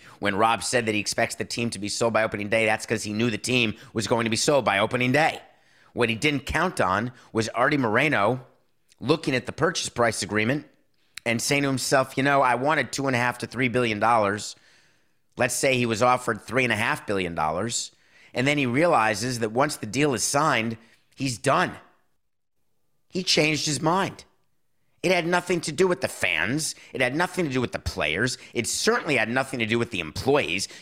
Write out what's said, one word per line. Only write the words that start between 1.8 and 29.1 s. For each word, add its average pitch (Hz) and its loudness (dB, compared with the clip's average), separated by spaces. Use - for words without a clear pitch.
be 104 -6
sold 117 0
by 110 2
opening 104 -4
day, 113 4
that's 107 0
'cause 110 -2
he 107 -6
knew 113 2
the 107 -2
team 117 0
was 107 -4
going 117 2
to 113 0
be 113 0
sold 139 2
by 98 2
opening 123 0
day. 147 0
What 113 2
he 117 0
didn't 143 -2
count 160 -2
on 104 0
was 110 0
Artie 139 2
Moreno 127 2
looking 147 0
at 123 -2
the 92 -8
purchase 165 -2
price 117 0
agreement 107 -2
and 117 0
saying 143 0
to 143 2
himself, 131 0
"You 131 0
know, 139 4
I 123 4
wanted 135 0
two 139 -4
and 127 0
a - 2
half 123 0
to 113 -6
three 127 -2
billion 113 0
dollars." 107 2
Let's 123 0
say 131 2
he 123 2
was 110 0
offered 123 2
three 127 -2
and 117 2
a 107 2
half 127 -2
billion 92 -2
dollars. 82 -2
And 123 0
then 147 2
he 139 2
realizes 120 2
that 110 0
once 139 0
the 113 -10
deal 131 0
is 107 -2
signed, 120 0
he's 127 -4
done. 143 0
He 180 -6
changed 156 2
his 139 -2
mind. 175 0
It 175 2
had 175 2
nothing 175 0
to 160 -6
do 180 2
with 175 0
the - -2
fans. 98 -2
It 123 -6
had 127 2
nothing 175 0
to 139 -4
do 127 0
with 117 -2
the - -8
players. 90 -2
It 117 -2
certainly 196 0